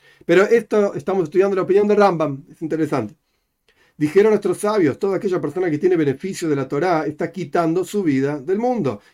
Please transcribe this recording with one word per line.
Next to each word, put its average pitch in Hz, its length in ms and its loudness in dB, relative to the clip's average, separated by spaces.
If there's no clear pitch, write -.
Pero 180 200 4
esto 214 500 2
estamos 185 300 -2
estudiando 190 300 2
la 185 80 0
opinión 202 240 2
de 208 80 2
Rambam, 160 560 2
es 156 120 -18
interesante. 151 520 -4
Dijeron 190 340 4
nuestros 202 280 0
sabios, 208 400 0
toda 196 180 -2
aquella 175 240 -2
persona 170 300 -4
que 147 80 -2
tiene 180 180 0
beneficio 156 520 -2
de 147 80 0
la 135 120 -4
Torá 156 360 -2
está 156 260 -6
quitando 175 540 -2
su 202 200 -4
vida 139 360 0
del 180 180 -4
mundo. 220 440 -2